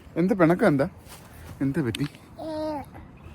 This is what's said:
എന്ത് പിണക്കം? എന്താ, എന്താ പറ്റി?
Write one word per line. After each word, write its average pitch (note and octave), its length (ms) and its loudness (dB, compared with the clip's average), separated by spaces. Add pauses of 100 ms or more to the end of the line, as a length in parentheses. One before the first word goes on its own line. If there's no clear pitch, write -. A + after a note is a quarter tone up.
(240)
എന്ത് G3 200 2
പിണക്കം? F#3 300 6
എന്താ, C#3+ 160 0 (760)
എന്താ C#3 220 0
പറ്റി? A2+ 200 -2 (1300)